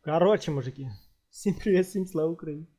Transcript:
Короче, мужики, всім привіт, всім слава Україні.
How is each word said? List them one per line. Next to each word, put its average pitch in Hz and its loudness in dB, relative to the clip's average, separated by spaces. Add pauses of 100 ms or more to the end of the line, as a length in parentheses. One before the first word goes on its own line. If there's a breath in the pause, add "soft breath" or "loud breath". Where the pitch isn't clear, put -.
Короче, 170 4
мужики, 131 -6 (380)
всім - -2
привіт, 185 2
всім 185 -4
слава 160 0
Україні. 160 -8 (120)